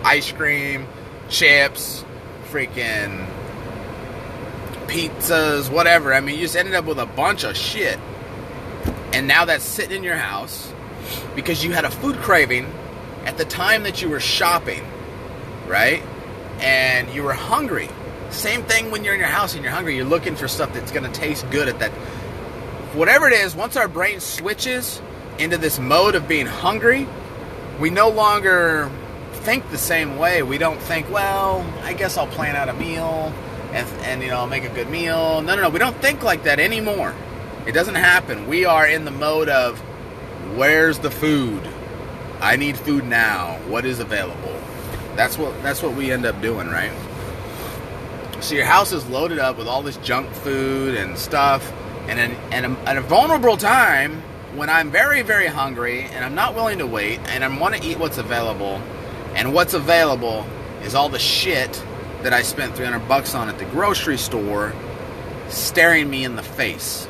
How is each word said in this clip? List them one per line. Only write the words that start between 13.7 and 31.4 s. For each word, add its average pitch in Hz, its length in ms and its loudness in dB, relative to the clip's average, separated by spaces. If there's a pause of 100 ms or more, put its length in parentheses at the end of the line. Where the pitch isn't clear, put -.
that 190 180 -4
you 175 60 -2
were 147 120 -2
shopping, 170 640 0 (840)
right? 117 340 4 (580)
And 131 500 4
you 143 120 -6
were 139 100 0
hungry. 196 560 0 (420)
Same 220 320 -2
thing 226 280 2
when 214 140 -4
you're 202 100 2
in 196 60 0
your 170 80 2
house 185 260 0
and 143 80 -8
you're 127 100 -2
hungry. 165 240 -2
You're 127 80 -2
looking 156 320 0
for 139 120 -4
stuff 147 240 -2
that's - 200 -8
gonna 135 200 -4
taste 151 380 -4
good 139 180 0
at 117 120 -4
that. 110 100 0 (1040)
Whatever 226 340 6
it 240 60 8
is, 196 200 2
once 226 220 -4
our 220 120 2
brain 185 320 -2
switches 247 800 -4 (380)
into 165 200 0
this 156 200 0
mode 170 360 4
of 147 140 0
being 147 180 2
hungry, 220 600 2 (720)
we 160 100 2
no 208 180 6
longer 185 840 4 (420)
think - 380 -2
the 156 80 -6
same 151 400 0
way. 170 240 4
We 135 160 -2
don't 160 220 2
think, 165 300 -4
"Well, 196 540 0 (180)